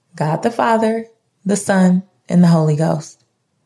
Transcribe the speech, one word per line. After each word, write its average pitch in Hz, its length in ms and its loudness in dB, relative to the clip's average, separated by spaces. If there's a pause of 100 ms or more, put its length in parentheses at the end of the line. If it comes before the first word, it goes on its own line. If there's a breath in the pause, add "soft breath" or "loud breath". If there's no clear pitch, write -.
(160)
God 156 280 -4
the 233 80 -2
Father, 226 560 -2 (380)
the 196 120 -2
Son, 185 460 0 (260)
and 180 120 2
the 175 60 6
Holy 156 300 2
Ghost. 160 460 -6 (420)